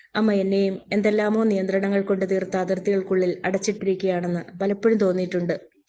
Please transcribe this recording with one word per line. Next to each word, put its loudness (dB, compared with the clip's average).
അമ്മ 2
എന്നെയും 0
എന്തെല്ലാമോ 2
നിയന്ത്രണങ്ങൾ 0
കൊണ്ട് 0
തീർത്ത -2
അതിർത്തികൾക്കുള്ളിൽ 0
അടച്ചിട്ടിരിക്കുകയാണെന്ന് -2
പലപ്പോഴും 2
തോന്നിയിട്ടുണ്ട്. 0